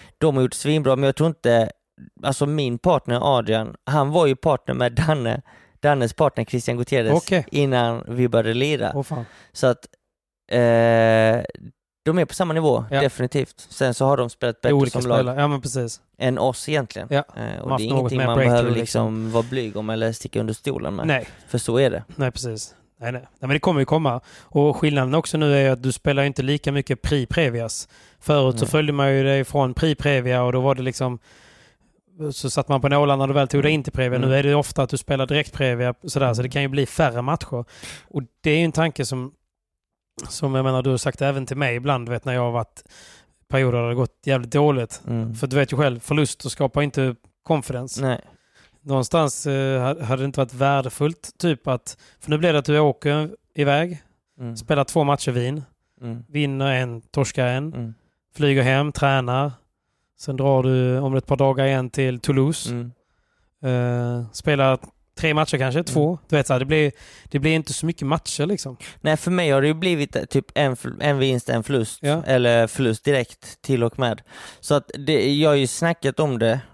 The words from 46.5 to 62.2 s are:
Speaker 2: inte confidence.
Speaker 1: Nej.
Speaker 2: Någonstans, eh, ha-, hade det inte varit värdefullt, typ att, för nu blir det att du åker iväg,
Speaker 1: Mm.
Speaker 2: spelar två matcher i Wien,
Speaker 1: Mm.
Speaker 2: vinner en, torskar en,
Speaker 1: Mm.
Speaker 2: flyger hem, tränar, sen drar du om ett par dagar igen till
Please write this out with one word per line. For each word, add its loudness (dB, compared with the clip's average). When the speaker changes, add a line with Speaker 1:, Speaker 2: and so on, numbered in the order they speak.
Speaker 2:
inte -2
confidence. -4
Speaker 1:
Nej. -2
Speaker 2:
Någonstans, 0
eh, 0
ha-, -2
hade -2
det -2
inte -4
varit -2
värdefullt, -2
typ 0
att, -4
för -12
nu 2
blir 4
det 4
att 0
du 2
åker 2
iväg, 0
Speaker 1:
Mm. -10
Speaker 2:
spelar 0
två 2
matcher 0
i -2
Wien, -2
Speaker 1:
Mm. -10
Speaker 2:
vinner -2
en, -2
torskar -2
en, -4
Speaker 1:
Mm. -8
Speaker 2:
flyger 4
hem, 2
tränar, 0
sen -6
drar 4
du 2
om 0
ett -2
par 2
dagar 2
igen 0
till -2